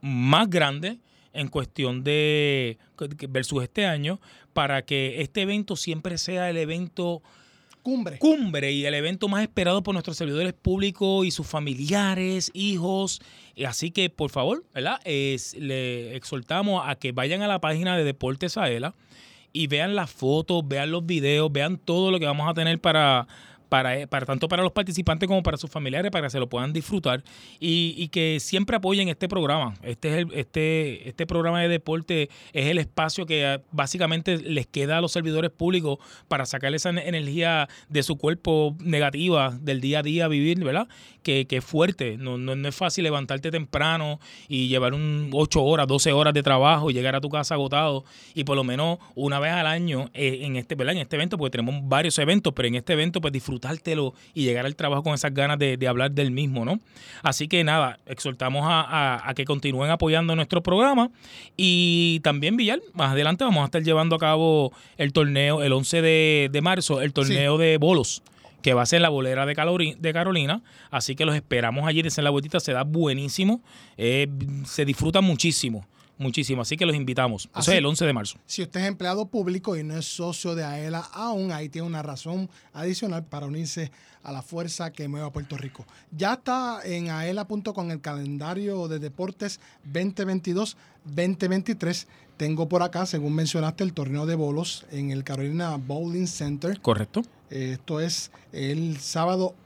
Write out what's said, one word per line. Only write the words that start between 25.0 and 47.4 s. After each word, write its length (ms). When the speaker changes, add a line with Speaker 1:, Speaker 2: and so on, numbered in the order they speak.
Speaker 1:
como 140
para 140
sus 140
familiares, 400
para 160
que 40
se 80
lo 100
puedan 240
disfrutar 500
y, 360
y 120
que 320
siempre 360
apoyen 320
este 200
programa. 540
Este 260
es 100
el, 200
este, 680
este 180
programa 340
de 80
deporte 640
es 140
el 120
espacio 480
que, 200
ah, 140
básicamente 640
les 280
queda 320
a 20
los 120
servidores 380
públicos 480
para 180
sacar 280
esa 160
ener-, 160
energía 640
de 140
su 140
cuerpo 640
negativa 800
del 200
día 180
a 40
día 260
vivir, 360
¿verdad? 240
Que, 240
que 120
es 60
fuerte. 520
No, 220
no, 180
no 120
es 60
fácil 300
levantarte 460
temprano 680
y 200
llevar 260
un 400
ocho 280
horas, 240
doce 260
horas 200
de 100
trabajo 480
y 40
llegar 200
a 60
tu 80
casa 260